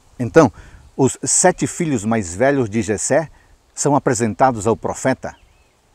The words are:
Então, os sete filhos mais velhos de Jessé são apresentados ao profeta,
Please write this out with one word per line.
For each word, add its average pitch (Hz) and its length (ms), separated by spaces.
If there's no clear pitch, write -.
Então, 127 360
os - 280
sete - 420
filhos 135 380
mais 107 280
velhos 127 380
de 113 120
Jessé 131 460
são 147 220
apresentados 117 720
ao 110 80
profeta, - 580